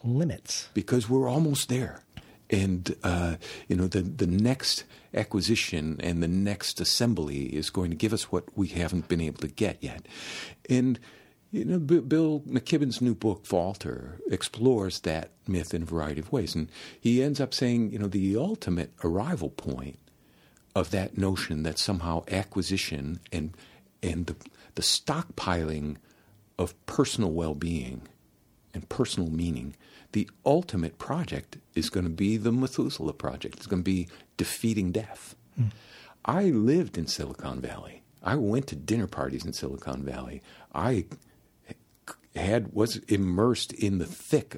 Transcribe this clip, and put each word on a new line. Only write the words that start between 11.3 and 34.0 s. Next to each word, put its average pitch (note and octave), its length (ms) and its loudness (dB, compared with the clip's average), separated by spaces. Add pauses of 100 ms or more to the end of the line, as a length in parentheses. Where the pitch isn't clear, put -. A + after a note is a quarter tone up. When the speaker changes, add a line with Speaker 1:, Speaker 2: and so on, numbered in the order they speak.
Speaker 2:
you G3+ 140 -2
know, F3 140 2
B-, D#3+ 220 6
Bill D3+ 460 4
McKibben's C3 540 2
new B2 140 4
book, G#2 320 0
Falter, E2+ 760 -2 (100)
explores A2 720 2
that D#2+ 300 -2 (180)
myth F2+ 240 0
in E2+ 100 -2
a D#2+ 40 -4
variety D#2 340 -2
of - 100 -10
ways. G#2+ 240 0
And D#2 140 -2 (320)
he A#2+ 220 4
ends C#3+ 180 0
up B2+ 140 -2
saying, A#2+ 360 2
you A2 80 -6
know, G2+ 100 0
the G2 280 2
ultimate A#2 560 -2 (100)
arrival F#2+ 460 0
point C2+ 500 -8 (800)
of F#2 140 2
that F#2+ 260 0
notion F#2+ 460 0
that D#2+ 160 -2
somehow E2+ 500 0
acquisition F2 920 -2 (120)
and, E2+ 240 -4 (460)
and E2 240 -2
the, - 100 -6 (380)
the F2 80 -4
stockpiling D#2+ 1120 -2 (600)
of F2+ 160 -2 (100)
personal A#2 460 2
well-being D#2 720 -2 (720)
and - 160 -8
personal F2+ 400 0
meaning, D#2+ 440 -2 (380)
the G#2 160 0 (160)
ultimate C3+ 540 0
project - 580 -6 (180)
is - 160 0
gonna F2+ 200 -2
be G2+ 280 2
the A2+ 140 2
Methuselah C3 640 -2
Project. - 420 -8
It's - 100 -16
gonna F#2 160 0
be F#2 260 0 (300)